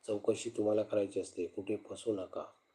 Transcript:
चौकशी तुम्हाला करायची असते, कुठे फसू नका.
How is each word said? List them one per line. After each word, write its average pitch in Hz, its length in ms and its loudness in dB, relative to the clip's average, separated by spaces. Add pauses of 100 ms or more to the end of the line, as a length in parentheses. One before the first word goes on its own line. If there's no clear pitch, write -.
चौकशी 104 420 2
तुम्हाला 107 340 4
करायची 101 360 2
असते, 87 260 -4
कुठे 104 300 -4 (140)
फसू 107 240 -2
नका. 92 300 -6 (320)